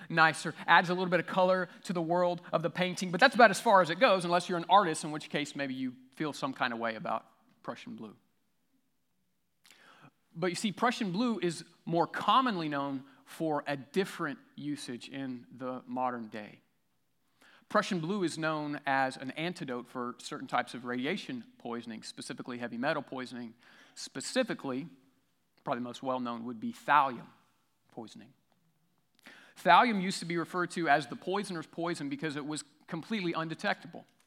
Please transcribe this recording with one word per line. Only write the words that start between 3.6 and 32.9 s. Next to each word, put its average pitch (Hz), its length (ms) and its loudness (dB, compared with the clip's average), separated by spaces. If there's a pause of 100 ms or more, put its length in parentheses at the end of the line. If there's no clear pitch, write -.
far 202 200 8
as 160 100 4
it 170 80 -2
goes, 190 260 6
unless 175 240 2
you're 180 100 -2
an 165 100 -6
artist, 180 360 6
in 151 80 -6
which 151 180 -8
case 147 260 -2
maybe 139 160 -4
you 131 220 -4 (220)
feel 156 160 -2
some 139 200 -4
kind 127 200 -2
of 113 60 -6
way 113 180 -2
about 110 280 -6 (380)
Prussian 120 340 -12
blue. 107 180 -14 (2250)
But 175 160 -2
you 175 60 -2
see, 214 160 -2
Prussian 233 380 0
blue 220 300 0
is 165 240 -2 (220)
more 165 200 2
commonly 208 640 0
known 139 340 -4 (220)
for 156 420 -4
a 143 100 -2
different 156 640 -4 (180)
usage 139 520 -8
in 131 380 -8 (100)
the 127 300 -8
modern 123 420 -4
day. 107 320 -12 (1080)
Prussian 202 320 0
blue 185 240 -2
is 156 120 -2
known 151 500 -2
as 135 300 2
an 131 160 -10
antidote 147 560 -6
for 120 300 -8
certain 147 300 -12
types 123 260 -2
of 120 100 -12
radiation 123 600 -4 (140)
poisoning, 117 440 -10
specifically 123 560 -10
heavy 120 200 -8
metal 147 240 0
poisoning. 123 520 -10 (400)
Specifically, 143 920 -4 (760)
probably 123 180 -2
most 120 200 -10
well 131 180 -2
known 120 240 -6
would 117 160 -10
be 117 140 -6 (120)
thallium 139 400 4 (640)
poisoning. 110 360 -16 (1400)
Thallium 202 360 8
used 185 200 -2
to - 40 -10
be 170 120 -4
referred 170 340 -2
to 165 180 -2
as 143 200 4
the - 80 -10
poisoner's 180 500 -6
poison 165 420 -4
because 143 280 -4
it 147 100 -8
was 151 160 -6 (240)
completely 175 480 -4